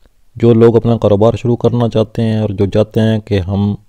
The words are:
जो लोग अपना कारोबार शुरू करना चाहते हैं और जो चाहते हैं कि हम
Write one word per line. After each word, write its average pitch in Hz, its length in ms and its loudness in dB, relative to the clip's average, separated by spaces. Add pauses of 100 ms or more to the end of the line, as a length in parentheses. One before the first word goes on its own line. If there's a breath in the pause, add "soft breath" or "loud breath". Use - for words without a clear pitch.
(360)
जो 117 180 2
लोग 113 220 4
अपना 113 220 0
कारोबार 107 380 2
शुरू 120 200 -4
करना 117 320 -2
चाहते 110 340 -4
हैं 110 200 -2
और 104 100 -4
जो 98 160 -2
चाहते 107 320 -2
हैं 110 220 0
कि 101 180 -2
हम 101 360 -2 (120)